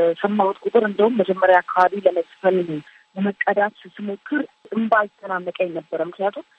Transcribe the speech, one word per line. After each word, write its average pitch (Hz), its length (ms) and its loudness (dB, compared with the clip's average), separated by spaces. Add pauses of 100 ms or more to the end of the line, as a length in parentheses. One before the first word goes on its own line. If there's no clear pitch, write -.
(160)
ሰማሁት 202 460 0
ቁጥር 226 220 2
እንደውም 208 340 2
መጀመሪያ 185 400 4
አካባቢ 185 460 2
ለመዝፈን 185 540 0 (540)
ለመቀዳት 202 640 -2 (160)
ስሞክር 208 520 -6 (300)
እምባ 220 200 -2 (100)
ይተናነቀኝ 185 720 -6
ነበረ። 160 300 -8
ምክንያቱም 196 420 -6 (120)